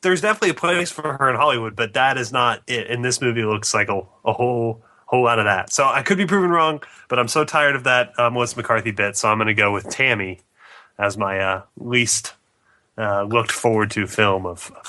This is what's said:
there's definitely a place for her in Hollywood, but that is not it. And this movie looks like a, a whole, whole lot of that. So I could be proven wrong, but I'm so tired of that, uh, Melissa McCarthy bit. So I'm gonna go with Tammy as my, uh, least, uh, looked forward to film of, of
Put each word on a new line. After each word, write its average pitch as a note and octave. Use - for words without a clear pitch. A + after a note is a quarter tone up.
there's F#3
definitely G#3
a D3+
place F3
for D3+
her C3+
in B2
Hollywood, A#2
but A2
that C3
is A#2
not A#2+
it. A#2
And A#2+
this B2
movie A#2
looks G#2+
like G#2
a, G2
a A2+
whole, A#2
whole B2+
lot A#2
of G#2+
that. F#2+
So C#3
I C3+
could F#3+
be G3
proven F3+
wrong, D#3+
but B2+
I'm B2
so D#3
tired D3
of B2+
that, B2+
uh, A#2+
Melissa A#2+
McCarthy A2+
bit. G2+
So A2
I'm G#2+
gonna G#2+
go G#2
with G2
Tammy G#2+
as G2+
my, G2
uh, F#2+
least, A#2+
uh, G2+
looked A2
forward G#2+
to G2+
film G2
of, F2
of -